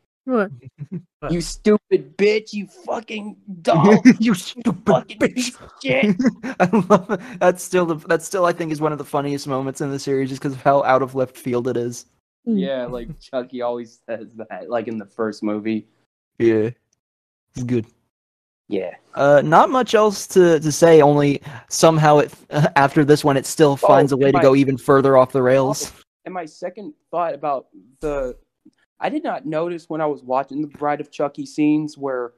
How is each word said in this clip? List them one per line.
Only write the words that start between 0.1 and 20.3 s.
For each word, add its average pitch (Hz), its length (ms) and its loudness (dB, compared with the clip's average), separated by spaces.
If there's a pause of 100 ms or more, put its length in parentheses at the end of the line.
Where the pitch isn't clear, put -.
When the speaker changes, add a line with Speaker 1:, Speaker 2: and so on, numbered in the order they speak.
Speaker 1:
What? 220 260 -2 (680)
Speaker 2:
What? 147 120 -8
Speaker 3:
"You 170 100 -2
stupid 185 760 -2
bitch, 214 380 -2
you 202 140 -10
fucking 214 720 -12 (120)
Speaker 4:
<laughs> 175 140 -16
Speaker 3:
doll, 196 320 6 (100)
Speaker 4:
"You 247 140 10
Speaker 3:
you 226 160 2
Speaker 4:
stupid - 500 -6
Speaker 3:
fucking 208 320 -2
Speaker 4:
bitch." - 180 -2
Speaker 3:
piece 247 240 -8
of - 120 -20 (120)
shit." 254 320 0 (280)
Speaker 4:
<laughs> 262 160 -8
I 180 100 2 (200)
love 196 220 2
it. 190 80 -4 (200)
That's - 240 0
still 180 240 -2
the, 165 80 -4 (120)
that 165 140 0
still, 180 240 -2
I 170 80 2
think, 170 180 -8
is 151 80 -6
one 151 120 -2
of 147 80 -8
the 143 60 -12
funniest 143 420 -6
moments 135 340 -6
in 143 80 -4
the 139 80 -6
series 135 320 -4
just 135 120 -10
'cause 143 120 -6
of 131 80 -14
how 139 220 2
out 131 180 2
of 131 140 -6
left 131 220 -4
field 120 300 -4
it 123 100 -2
is. 120 280 -8 (420)
Speaker 1:
Mm. 220 120 0
Speaker 3:
Yeah, 135 260 -4
like, 120 340 -12
Chucky 123 440 -10
always 120 440 -8
says 113 260 -12 (160)
that, 92 200 -14
like, 117 180 -4
in 113 120 -8
the 101 60 -12
first 110 380 -6
movie. 107 440 -4 (520)
Speaker 4:
Yeah. 113 300 2 (840)
It's 131 80 -10
good. 120 220 -4 (840)
Speaker 3:
Yeah. - 280 -6 (180)
Speaker 4:
Uh, 143 320 4
not 185 240 4
much 254 240 -2
else 214 340 0
to, 170 320 4